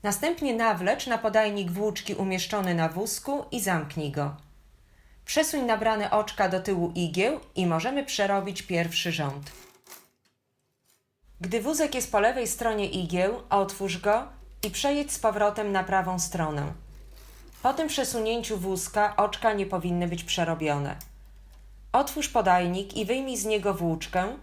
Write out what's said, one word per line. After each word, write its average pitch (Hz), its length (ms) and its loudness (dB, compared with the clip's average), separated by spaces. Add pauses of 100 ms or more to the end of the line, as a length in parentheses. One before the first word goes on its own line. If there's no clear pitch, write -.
Następnie 285 500 0
nawlecz 220 540 2
na 233 100 2
podajnik 208 540 2
włóczki 208 440 -2
umieszczony 185 600 0
na 165 140 2
wózku 220 640 -4
i 240 80 -4
zamknij 160 520 -2
go. 147 240 -2 (880)
Przesuń 311 360 0
nabrane 220 500 2
oczka 214 380 2
do 185 100 0
tyłu 180 360 0
igieł 180 440 0 (160)
i 185 100 0
możemy 214 400 0
przerobić 196 560 0
pierwszy 170 500 0
rząd. 143 400 -4 (1900)
Gdy 185 200 -2
wózek 302 340 0
jest 240 160 -4
po 214 80 4
lewej 233 280 2
stronie 214 420 -2
igieł, 185 600 0
otwórz 196 480 0
go 208 260 2 (400)
i 208 80 -2
przejedź 285 400 -2
z - 80 -6
powrotem 208 520 2
na 190 120 2
prawą 185 360 0
stronę. 156 640 -2 (800)
Po 262 100 4
tym 311 140 0
przesunięciu 233 720 -2
wózka 190 580 0
oczka 208 380 2
nie 196 120 0
powinny 175 420 0
być 170 160 -6
przerobione. 156 720 0 (960)
Otwórz 277 380 2
podajnik 185 680 2
i 214 80 -2
wyjmij 254 320 -2
z 196 80 -4
niego 208 280 2
włóczkę, 175 680 -2